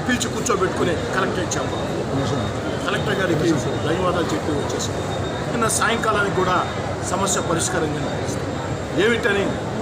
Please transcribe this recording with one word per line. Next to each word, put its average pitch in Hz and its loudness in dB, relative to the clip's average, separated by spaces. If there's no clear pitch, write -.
పిలిచి 247 0
కూర్చోబెట్టుకుని 180 0
కలెక్టర్ - 0
ఇచ్చాము. - -2
కలెక్టర్ 214 0
గారికి 175 2
ధన్యవాదాలు 175 2
చెప్పి 156 0
వచ్చేసాం. 143 -2
నిన్న 233 2
సాయంకాలానికి 208 2
కూడా 180 2
సమస్య 190 2
పరిష్కారం 165 0
కనిపిస్తుంది. - -2
ఏమిటని 214 0